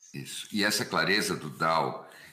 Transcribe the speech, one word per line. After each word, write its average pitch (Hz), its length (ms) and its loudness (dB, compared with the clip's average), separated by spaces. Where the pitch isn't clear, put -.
Isso. - 400 -12
E 101 120 2
essa 107 200 2
clareza 87 520 2
do 76 140 -10
Dao, 80 580 0